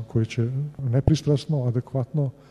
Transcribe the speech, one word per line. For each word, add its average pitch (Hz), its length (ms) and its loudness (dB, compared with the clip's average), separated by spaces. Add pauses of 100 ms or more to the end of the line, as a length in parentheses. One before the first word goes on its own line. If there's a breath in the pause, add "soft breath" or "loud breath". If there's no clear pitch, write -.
koji 113 180 0
će 117 220 -2 (300)
nepristrasno, 135 880 2
adekvatno 127 640 -2 (200 soft breath)